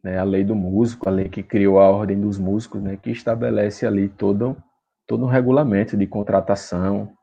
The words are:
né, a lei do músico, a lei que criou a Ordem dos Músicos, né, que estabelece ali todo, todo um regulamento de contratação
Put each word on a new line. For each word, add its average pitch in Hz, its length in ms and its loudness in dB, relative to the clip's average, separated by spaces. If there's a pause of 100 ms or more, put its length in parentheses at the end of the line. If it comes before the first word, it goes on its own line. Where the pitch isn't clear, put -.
né, 92 160 -4
a 95 40 0
lei 98 200 0
do 107 120 -2
músico, 101 540 -2
a - 20 0
lei 95 160 -2
que 98 140 -10
criou 98 380 4
a 98 100 8
Ordem 101 320 0
dos 101 160 -2
Músicos, 101 420 -4
né, 98 160 -6
que 110 140 -10
estabelece 113 760 -2
ali 101 200 0
todo, 104 480 -2 (520)
todo 117 180 -2
um - 20 -2
regulamento 123 720 2
de 98 80 2
contratação 98 1040 -2 (120)